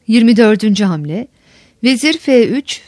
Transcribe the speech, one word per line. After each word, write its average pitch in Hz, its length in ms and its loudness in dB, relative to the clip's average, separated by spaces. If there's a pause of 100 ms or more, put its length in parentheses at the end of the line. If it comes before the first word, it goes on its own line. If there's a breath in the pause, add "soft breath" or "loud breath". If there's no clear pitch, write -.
Yirmi 226 300 2
dördüncü 214 480 2
hamle 165 440 -6 (560 soft breath)
vezir 269 340 -2
F 254 280 2
üç, - 420 -8